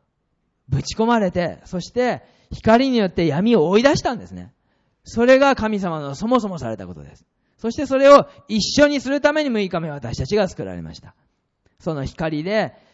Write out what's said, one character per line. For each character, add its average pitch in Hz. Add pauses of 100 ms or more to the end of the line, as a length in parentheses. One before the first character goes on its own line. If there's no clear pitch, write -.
(680)
ぶ 135
ち -
込 220
ま 233
れ 190
て、 170
そ 180
し -
て 240 (300)
光 240
に 240
よ 202
っ 180
て 175
闇 190
を 156
追 202
い 233
出 285
し -
た 285
ん -
で -
す 92
ね。 90 (480)
そ 233
れ 262
が 277
神 214
様 170
の 139
そ 180
も 254
そ 214
も 175
さ 123
れ 110
た 98
こ 87
と 73
で 71
す。 - (320)
そ 233
し -
て 294
そ 262
れ 277
を 269 (180)
一 214 (200)
緒 294
に 294
す 240
る 277
た 294
め 302
に、 285
六 208
日 170
目、 160
私 139
た -
ち 208
が 202
作 -
ら 92
れ 87
ま 80
し -
た。 - (640)
そ 170
の 135
光 156
で 190 (180)